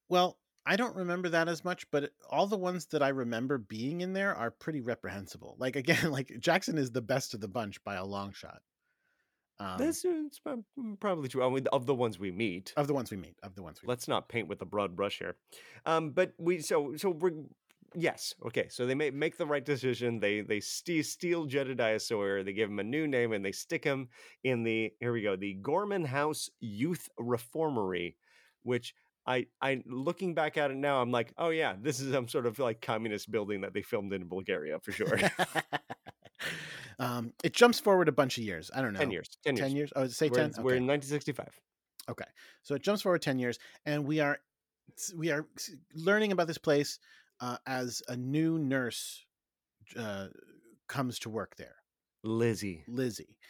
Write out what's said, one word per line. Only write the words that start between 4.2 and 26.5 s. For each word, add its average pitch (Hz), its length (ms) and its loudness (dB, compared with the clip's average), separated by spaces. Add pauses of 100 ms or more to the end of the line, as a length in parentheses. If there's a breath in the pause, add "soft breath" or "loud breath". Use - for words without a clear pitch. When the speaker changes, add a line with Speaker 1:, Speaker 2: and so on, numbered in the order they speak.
Speaker 1:
are 117 160 -2
pretty 156 300 -6
reprehensible. 101 800 -8
Like, 127 180 -2
again, 151 340 4
<laughs> - 0 -
like, 135 300 -4
Jackson 170 380 2
is 131 120 2
the 123 120 -2
best 131 320 0
of 101 80 -8
the 107 60 -6
bunch 101 360 -6
by 101 120 -4
a 92 100 -4
long 101 260 -6
shot. - 280 -16 (1000)
Um, - 180 -6
Speaker 2:
That's, 311 300 -2
uh, 330 200 0
it's - 120 -14
prob-, 247 260 -8 (140)
mm, 214 200 -8
probably 170 300 -2
true. 127 160 0
I 127 60 6
mean, 131 200 2
of 131 140 2
the 139 100 2
ones 113 240 0
we 95 120 -4
meet. 95 480 -2
Speaker 1:
Of 147 80 4
the 143 80 2
ones 123 160 -2
we 101 80 -6
meet. 85 240 -12
Of 95 140 -14
the 98 60 -12
ones 80 200 -14
we - 60 -10
Speaker 2:
Let's 123 200 -2
Speaker 1:
meet. 135 60 2
Speaker 2:
not 98 160 0
paint 110 180 -2
with 95 140 -6
a - 20 -8
broad 95 320 -2
brush 101 220 -2
here. 90 180 -8 (480 loud breath)
Um, 160 280 2
but 185 260 2
we, 170 220 2
so, 156 360 0
so 190 140 0
we're, 170 220 0 (640)
yes, - 380 -2 (140)
okay. 113 240 0
So 123 160 -2
they 131 80 2
ma-, 147 180 0
make 147 240 -2
the 175 80 -2
right 147 180 0
decision. 120 560 0
They, 104 220 2
they 104 200 -2
ste-, 156 440 -2
steal 170 400 -2
Jedediah 127 560 2
Sawyer. 101 420 0
They 95 120 -4
give 104 160 2
him 104 80 -4
a 98 60 2
new 151 220 0
name 120 280 2
and 98 100 0
they 98 80 0
stick - 320 -4
him 135 240 0 (360 loud breath)
in 123 180 2
the, 110 360 2
here 120 140 0
we 117 80 0
go, 101 160 2
the 98 160 -4
Gorman 170 540 0
House 143 420 0 (120)